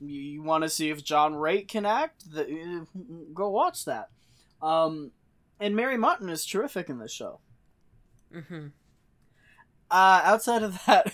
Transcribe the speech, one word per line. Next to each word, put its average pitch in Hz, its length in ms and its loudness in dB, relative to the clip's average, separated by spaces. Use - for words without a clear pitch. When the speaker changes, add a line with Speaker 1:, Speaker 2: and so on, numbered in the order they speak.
Speaker 1:
You, 143 200 -12
you 147 220 -12
wanna 160 260 0
see 156 220 -2
if 147 140 -6
John 151 300 2
Raitt 170 340 0
can 208 180 -4
act? 240 460 -2
The, 160 540 -8
uh, 185 40 -14
go 190 180 -4
watch 302 340 -2
that. 117 260 -8
Um, 160 520 0
and 208 160 0
Mary 254 200 0
Martin 226 320 0
is 160 160 -6
terrific 196 440 -4
in 131 100 -8
this 113 140 -12
show. - 260 -12
Speaker 2:
Mm-hmm. 156 340 -14
Speaker 1:
Uh, 185 340 8
outside 220 400 2
of 185 180 -6
<laughs> - 40 -8
that, 196 280 6